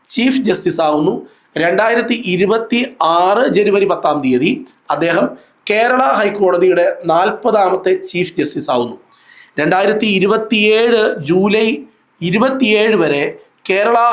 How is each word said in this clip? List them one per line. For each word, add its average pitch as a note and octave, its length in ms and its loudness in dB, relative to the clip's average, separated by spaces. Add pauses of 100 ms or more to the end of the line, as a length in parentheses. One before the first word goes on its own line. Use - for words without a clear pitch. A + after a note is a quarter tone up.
(140)
ചീഫ് C4 340 0
ജസ്റ്റിസ് E3+ 400 -2
ആകുന്നു. D3+ 260 0 (500)
രണ്ടായിരത്തി A3+ 540 0 (160)
ഇരുപത്തിയാറ് G#3 1120 0 (140)
ജനുവരി G3 340 2
പത്താം D3+ 300 -2
തീയതി C3 280 0 (440)
അദ്ദേഹം E3+ 320 0 (420)
കേരള A#3+ 320 2 (200)
ഹൈക്കോടതിയുടെ F#3 680 2 (260)
നാൽപതാമത്തെ F#3+ 800 0 (160)
ചീഫ് F3 300 -4
ജസ്റ്റിസ് D3+ 360 -4
ആകുന്നു. A#2+ 220 -4 (640)
രണ്ടായിരത്തി G3 560 0
ഇരുപത്തിയേഴ് G#3+ 880 2 (240)
ജൂലൈ G3+ 400 2 (600)
ഇരുപത്തിയേഴ് A3 760 0
വരെ C#3+ 200 0 (440)
കേരള G#3+ 300 0 (160)